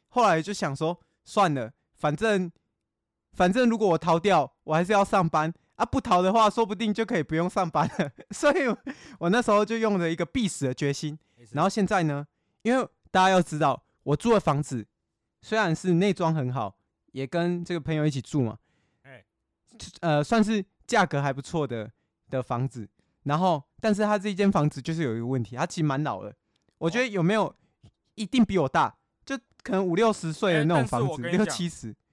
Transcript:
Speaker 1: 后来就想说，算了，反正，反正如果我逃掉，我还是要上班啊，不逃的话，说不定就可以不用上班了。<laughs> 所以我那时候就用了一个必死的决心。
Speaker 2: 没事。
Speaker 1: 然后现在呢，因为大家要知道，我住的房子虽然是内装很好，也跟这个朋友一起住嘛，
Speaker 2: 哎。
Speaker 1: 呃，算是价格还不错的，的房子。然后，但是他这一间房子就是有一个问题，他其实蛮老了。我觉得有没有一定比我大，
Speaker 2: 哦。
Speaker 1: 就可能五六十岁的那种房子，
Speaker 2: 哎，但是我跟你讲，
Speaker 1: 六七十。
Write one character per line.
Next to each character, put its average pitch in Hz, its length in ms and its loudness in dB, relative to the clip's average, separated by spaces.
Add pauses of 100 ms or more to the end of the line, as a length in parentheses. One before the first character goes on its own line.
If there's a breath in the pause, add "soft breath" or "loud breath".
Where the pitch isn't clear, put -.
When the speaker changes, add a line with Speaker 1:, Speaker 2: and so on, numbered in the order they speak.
Speaker 1:
后 240 200 2
来 165 140 4
就 170 100 -6
想 160 240 -4
说， 160 240 -4 (240)
算 190 300 2
了， 123 180 -4 (220)
反 147 220 -2
正， 185 360 0 (840)
反 180 200 2
正 247 160 2
如 226 80 2
果 208 120 2
我 165 80 2
逃 170 220 0
掉， 165 440 2
我 156 100 -4
还 165 100 2
是 180 80 -4
要 202 140 4
上 185 240 2
班 160 240 0 (220)
啊， - 100 -2
不 262 160 -2
逃 180 220 2
的 185 100 2
话， 220 160 6
说 233 160 0
不 196 80 -4
定 214 180 -2
就 220 140 -2
可 185 140 -2
以 151 40 0
不 156 120 -6
用 165 120 0
上 180 220 -2
班 156 180 0 (120)
了。 147 120 -2 (100)
<laughs> - 100 -18
所 285 200 2
以 320 120 2 (560 loud breath)
我 170 100 -2
那 214 100 2
时 226 120 0
候 208 120 4
就 220 140 -4
用 220 220 0
了 170 100 0
一 165 60 -4
个 170 100 -4
必 226 220 -2
死 - 180 -6
的 127 80 -2
决 143 180 -2
心。 151 260 -6 (180)
Speaker 2:
没 120 100 -20
事。 - 80 -20
Speaker 1:
然 147 100 0
后 190 60 4
现 202 160 0
在 190 180 0
呢， 147 220 -4 (380)
因 233 120 2
为 262 80 2 (280)
大 185 120 4
家 190 60 6
要 190 100 4
知 160 200 -2
道， 147 260 0 (160)
我 143 140 -2
住 233 180 2
的 208 60 6
房 147 220 0
子 120 260 -6 (560)
虽 220 140 -4
然 185 180 2
是 180 180 0
内 190 180 4
装 165 220 0
很 131 180 -2
好， 117 240 -6 (360)
也 131 160 -8
跟 175 360 -2
这 175 120 -6
个 170 40 -4
朋 156 140 -4
友 151 140 2
一 - 20 2
起 139 100 -4
住 143 220 -2
嘛， 107 160 -4 (460)
Speaker 2:
哎。 131 200 -20 (760)
Speaker 1:
呃， 151 220 2
算 226 200 4
是 208 220 -2 (220)
价 214 180 2
格 143 160 -2
还 139 100 -2
不 135 80 -6
错 151 280 -4
的， 110 240 -8 (400)
的 131 100 -4
房 131 260 -4
子。 117 220 -12 (340)
然 143 140 0
后， 170 260 0 (160)
但 220 140 2
是 202 80 -2
他 214 160 2
这 202 120 -4
一 202 40 -4
间 196 180 2
房 151 160 2
子 139 140 -6
就 165 120 -6
是 165 100 -2
有 117 120 -2
一 113 40 -4
个 117 80 -6
问 127 160 -2
题， 117 120 -14
他 131 100 -4
其 175 160 -6
实 - 20 0
蛮 143 180 0
老 117 200 -6
了。 104 120 -14 (460)
我 165 100 -2
觉 175 80 -4
得 247 80 2
有 202 160 -4
没 180 140 2
有 196 200 -2 (600)
一 220 100 -8
定 240 180 2
比 190 140 0
我 151 100 2
大， 143 200 2
Speaker 2:
哦。 104 60 -6 (300)
Speaker 1:
就 269 140 -8 (240)
可 - 120 -8
能 190 120 0
五 175 100 0
六 220 160 4
十 165 220 -4
岁 190 200 0
的 151 100 2
那 165 100 2
种 139 140 2
房 - 140 -2
子， - 40 0
Speaker 2:
哎， - 20 0
但 - 0 -
是 127 40 -2
我 117 60 -8
跟 160 160 -6
你 185 40 2
讲， 214 80 2
Speaker 1:
六 160 80 -4
七 175 160 -4
十。 113 260 -14 (180)